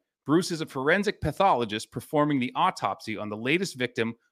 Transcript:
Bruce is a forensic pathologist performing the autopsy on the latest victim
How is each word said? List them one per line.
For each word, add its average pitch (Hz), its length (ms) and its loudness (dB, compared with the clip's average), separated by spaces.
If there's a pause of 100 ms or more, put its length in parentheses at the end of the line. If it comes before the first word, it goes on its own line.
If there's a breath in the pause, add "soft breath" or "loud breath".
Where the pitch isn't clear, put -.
(240)
Bruce 165 260 4
is 160 100 -4
a 151 60 -6
forensic 175 540 0
pathologist 127 720 0
performing 147 480 0
the 120 160 -2
autopsy 123 600 -2
on 104 120 -6
the 107 80 -6
latest 147 400 -2
victim 117 380 -2 (180)